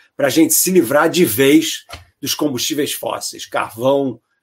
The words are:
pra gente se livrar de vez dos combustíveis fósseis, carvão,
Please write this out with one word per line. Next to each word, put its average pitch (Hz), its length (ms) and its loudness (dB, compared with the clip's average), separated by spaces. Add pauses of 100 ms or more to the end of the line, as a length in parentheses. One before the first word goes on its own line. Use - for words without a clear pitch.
(160)
pra 139 120 0
gente 139 260 2
se - 160 0
livrar 156 380 4
de 165 160 2
vez 143 600 2 (360)
dos 135 140 -6
combustíveis 139 580 -4
fósseis, - 540 -10
carvão, 131 760 -2 (220)